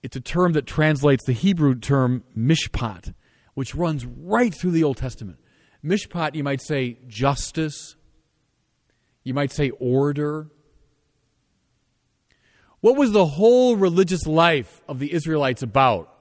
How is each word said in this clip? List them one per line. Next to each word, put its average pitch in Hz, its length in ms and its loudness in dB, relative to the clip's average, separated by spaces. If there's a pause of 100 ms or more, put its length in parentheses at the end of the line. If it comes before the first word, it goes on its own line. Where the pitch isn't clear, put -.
It's 127 140 -12
a 131 40 -8
term 175 340 0
that 143 120 0
translates 147 600 2
the 127 80 0
Hebrew 156 400 2
term 127 500 0 (120)
mishpat, 113 760 -2 (420)
which 131 200 -8
runs 151 320 -4
right 196 460 -2
through 180 180 -4
the 165 120 2
Old 139 140 0
Testament. 113 420 -10 (460)
Mishpat, 165 500 -4
you 156 80 -6
might 139 200 -4
say 131 440 -4
justice. 139 920 -4 (1300)
You 131 100 -6
might 143 180 -2
say 143 260 -2
order. 147 720 -2 (2250)
What 240 160 4
was 269 160 4
the 202 140 6
whole 233 500 4
religious 180 500 2
life 160 600 2
of 135 100 -10
the 143 140 -6
Israelites 147 500 -2
about? 120 580 0